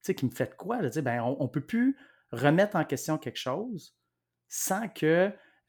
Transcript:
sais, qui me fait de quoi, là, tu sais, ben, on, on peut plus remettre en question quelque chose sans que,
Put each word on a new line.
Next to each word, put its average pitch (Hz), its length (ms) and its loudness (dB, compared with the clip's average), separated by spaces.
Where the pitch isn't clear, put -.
sais, - 140 -2
qui - 100 -2
me 120 60 0
fait - 160 -2
de - 80 -16
quoi, 226 260 -4
là, 139 80 0
tu 110 60 -6
sais, 156 60 -2
ben, 120 200 0
on, 127 220 -2
on 131 40 0
peut 143 180 -4
plus 254 320 2
remettre 156 440 4
en 175 80 2
question 160 340 -4
quelque - 220 -8
chose 185 580 -6
sans 202 420 -4
que, 170 420 4